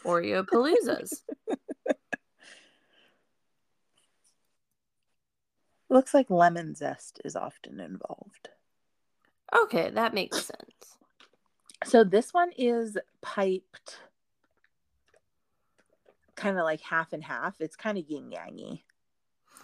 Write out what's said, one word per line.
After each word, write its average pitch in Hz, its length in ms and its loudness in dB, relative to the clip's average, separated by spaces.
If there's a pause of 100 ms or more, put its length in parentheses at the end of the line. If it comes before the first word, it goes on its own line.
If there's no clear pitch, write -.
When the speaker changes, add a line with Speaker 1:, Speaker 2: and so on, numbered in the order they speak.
Speaker 1:
Oreopaloozas. 233 1200 2 (240)
<laughs> 440 100 -2 (4000)
Speaker 2:
Looks 262 240 6
like 269 160 6
lemon 170 460 4
zest - 480 -8
is - 120 -10
often - 440 -10
involved. - 680 -14 (1120)
Speaker 1:
Okay, 170 280 0
that 226 220 0
makes 180 320 -4
sense. - 520 -20 (880)
Speaker 2:
So 233 180 8
this 196 300 2
one 349 240 2
is 233 400 -2 (240)
piped - 760 -4 (2250)
kinda, 190 280 0
like, 156 180 -2
half 165 320 -2
and 156 100 -10
half. 147 380 -6
It's 156 160 -8
kinda 202 240 -4
yin-yang-y. 110 840 -12 (800)